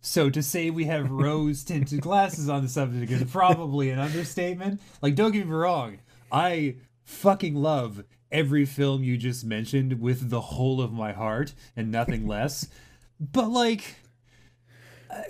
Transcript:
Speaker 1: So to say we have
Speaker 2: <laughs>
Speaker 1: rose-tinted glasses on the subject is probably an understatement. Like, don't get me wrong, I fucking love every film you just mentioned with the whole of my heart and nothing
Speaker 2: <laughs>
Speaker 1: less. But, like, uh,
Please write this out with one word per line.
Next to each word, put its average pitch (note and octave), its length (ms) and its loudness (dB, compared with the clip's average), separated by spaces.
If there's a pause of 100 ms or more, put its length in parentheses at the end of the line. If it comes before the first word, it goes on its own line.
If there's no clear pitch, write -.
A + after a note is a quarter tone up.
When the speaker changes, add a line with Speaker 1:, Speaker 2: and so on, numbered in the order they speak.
Speaker 1:
So D3 300 2
to D3 140 0
say E3 260 -2
we D#3+ 140 -2
have D3 260 0
Speaker 2:
<laughs> - 0 -
Speaker 1:
rose-tinted C#3+ 880 0
glasses D#3+ 480 2
on C#3+ 140 0
the C3 60 -2
subject B2 420 -2
is B2+ 220 2
probably D#3+ 580 4
an C3 80 -2
understatement. F3+ 800 -4 (220)
Like, C#3+ 140 2
don't G#3+ 160 4
get G3+ 140 0
me D#3 60 -4
wrong, D#3+ 460 0 (320)
I D#3 460 2 (260)
fucking G3 540 2
love B2+ 480 0 (260)
every D3 340 4
film C#3 380 0
you B2+ 140 0
just B2 280 -4
mentioned A#2 560 -2
with B2 300 0
the A#2 100 0
whole C3 400 0
of A2+ 120 -2
my A2 200 -4
heart A2 400 -2 (240)
and A2+ 140 -4
nothing A2+ 380 0
Speaker 2:
<laughs> - 0 -
Speaker 1:
less. A2+ 400 -2 (500)
But, A3 300 0
like, A#3 480 0 (1120)
uh, - 200 -12